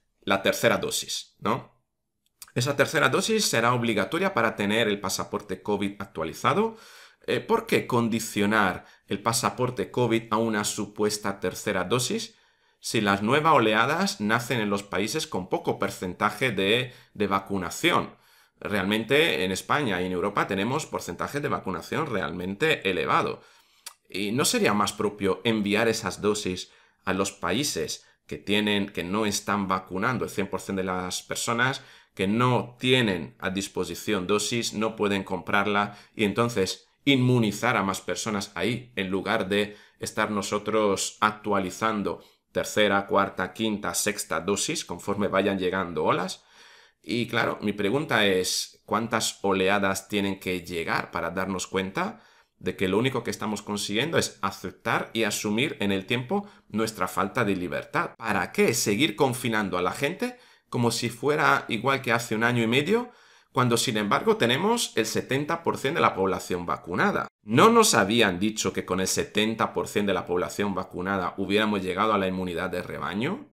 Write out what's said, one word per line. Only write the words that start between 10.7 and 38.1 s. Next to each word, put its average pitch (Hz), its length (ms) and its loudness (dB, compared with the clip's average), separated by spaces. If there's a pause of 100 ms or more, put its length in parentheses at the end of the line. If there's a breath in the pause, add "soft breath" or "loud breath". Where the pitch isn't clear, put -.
tercera 92 460 -2
dosis 127 520 -2 (440 soft breath)
si - 200 -2
las 101 220 2
nuevas 151 320 4
oleadas 131 640 4
nacen 120 400 0
en 104 100 0
los 101 120 0
países 107 440 -2
con 92 220 -6
poco 156 300 -2
porcentaje 98 720 -2
de, 104 420 2 (220 loud breath)
de 101 120 0
vacunación? 98 880 0 (420 soft breath)
Realmente 107 840 2
en 95 80 0
España 107 500 -2
y 92 40 -2
en 90 60 -2
Europa 101 340 -2
tenemos 117 400 -2
porcentajes 92 540 -6
de 143 80 -2
vacunación 95 580 -4
realmente 95 840 -2
elevado. 87 520 0 (640 loud breath)
¿Y 101 240 -2
no 139 120 2
sería 180 300 2
más 104 180 2
propio 98 520 0
enviar 110 440 2
esas 107 320 -2
dosis 92 520 -2 (320 soft breath)
a 95 80 -2
los 95 200 0
países 87 760 -4 (200 soft breath)
que - 120 -10
tienen, 104 500 0
que - 160 -6
no 104 200 0
están 101 440 -2
vacunando 92 560 -2
el 78 60 -6
cien 95 180 -4
por 92 120 -6
cien 98 160 -6
de 92 80 -2
las 92 380 -4
personas, 120 600 -2 (320 loud breath)
que 95 120 0
no 120 520 2
tienen 117 600 2
a 95 120 -4
disposición 92 760 -4
dosis, 104 480 0
no 107 220 -2
pueden 101 280 0
comprarla, 101 720 -2 (180 loud breath)
y 110 100 0
entonces 104 640 0 (160)
inmunizar 123 720 4
a 98 60 2
más 95 180 -2
personas 101 540 -4